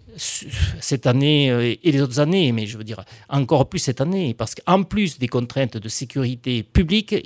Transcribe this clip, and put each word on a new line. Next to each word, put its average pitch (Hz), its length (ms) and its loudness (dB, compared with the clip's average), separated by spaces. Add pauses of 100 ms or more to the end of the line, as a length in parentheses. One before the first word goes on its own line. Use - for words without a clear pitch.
(140)
Su-, - 320 -4 (320)
cette - 260 -2
année, 139 460 4
euh, 120 320 0
et 170 80 4
les 139 100 4
autres 127 200 0
années, 156 320 2
mais 110 120 -2
je 110 120 -10
veux 107 80 -12
dire, 107 180 -10 (240)
encore 139 400 2
plus 180 120 -4
cette - 200 -2
année, 165 340 -2
parce - 220 -6
qu'en 185 280 2
plus 190 360 -2
des 127 80 -2
contraintes 120 500 -2
de 107 120 -8
sécurité 123 720 -4
publique, 202 500 0 (120)